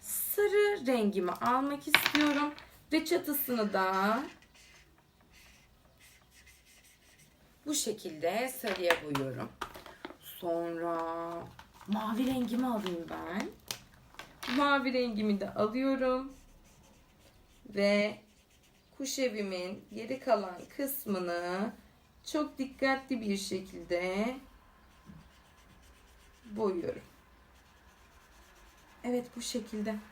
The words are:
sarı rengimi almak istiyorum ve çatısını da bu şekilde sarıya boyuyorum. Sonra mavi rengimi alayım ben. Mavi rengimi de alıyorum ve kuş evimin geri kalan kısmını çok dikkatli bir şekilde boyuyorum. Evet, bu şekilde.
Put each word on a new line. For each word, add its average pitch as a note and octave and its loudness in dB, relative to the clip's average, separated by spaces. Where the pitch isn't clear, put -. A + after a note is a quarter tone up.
sarı G4+ 2
rengimi G3+ 4
almak C#4 2
istiyorum D4 2
ve D#4 4
çatısını B3 0
da G3 2
bu D4+ 0
şekilde G3 0
sarıya F#3 0
boyuyorum. C3+ -4
Sonra E3+ -2
mavi A3 0
rengimi B3 0
alayım G3 -2
ben. E3 -4
Mavi C#4 6
rengimi G#3+ 2
de G3+ -4
alıyorum B3+ 2
ve G3+ 4
kuş C4+ -4
evimin G3+ -2
geri A3+ -6
kalan G3 2
kısmını F#3 -2
çok - -2
dikkatli C4+ 0
bir G3+ 0
şekilde F#3 -2
boyuyorum. G3+ -2
Evet, B3 0
bu A#3 -8
şekilde. G#3+ -4